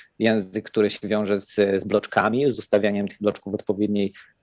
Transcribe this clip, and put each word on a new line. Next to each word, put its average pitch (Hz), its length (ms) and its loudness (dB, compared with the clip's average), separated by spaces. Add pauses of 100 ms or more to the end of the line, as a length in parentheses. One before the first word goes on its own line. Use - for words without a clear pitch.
(200)
język, 107 460 0
który 104 240 2
się - 180 -8
wiąże 101 340 0
z, - 140 -14
z 98 280 2
bloczkami, 107 680 0
z 104 80 -6
ustawianiem 101 480 0
tych - 140 -14
bloczków 104 300 -2
w 101 40 -2
odpowiedniej 101 580 -2 (300)